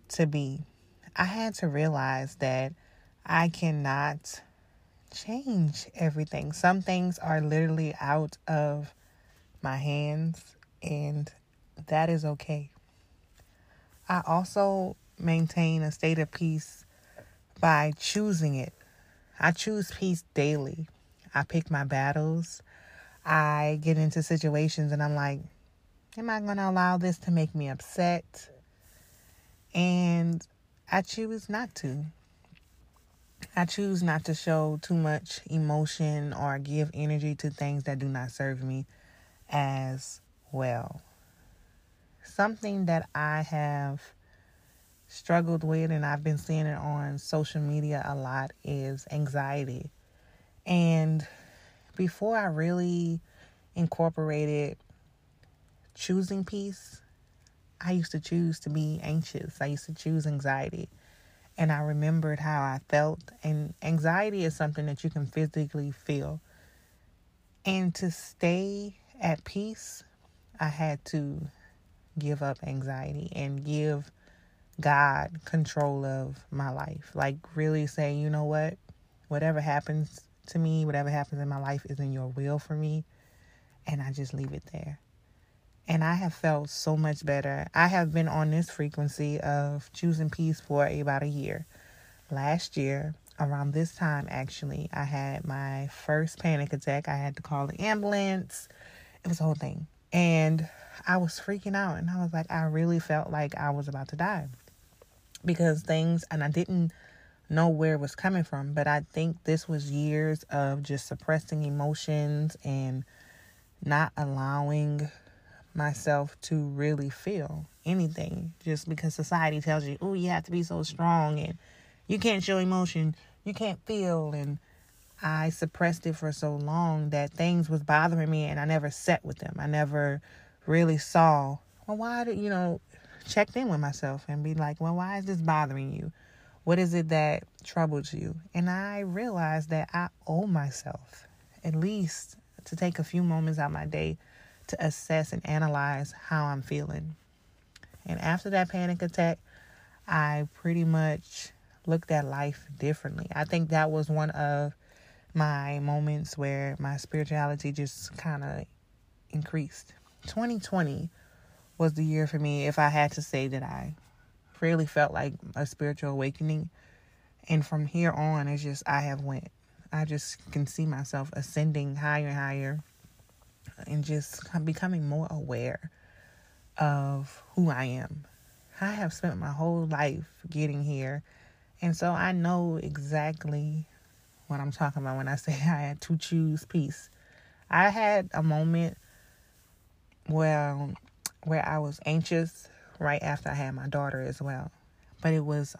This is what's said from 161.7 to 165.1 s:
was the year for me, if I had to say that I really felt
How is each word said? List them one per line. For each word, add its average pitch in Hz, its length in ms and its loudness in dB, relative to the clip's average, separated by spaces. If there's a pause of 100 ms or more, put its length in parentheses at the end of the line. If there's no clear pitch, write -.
was 160 160 4
the 156 100 2
year 156 220 2
for 147 140 -2
me, 147 260 0
if 147 100 0
I 147 120 8
had 147 240 4
to 151 100 -6
say 135 240 -2
that 131 160 -4
I 127 320 -8 (640)
really 165 260 4
felt 147 260 2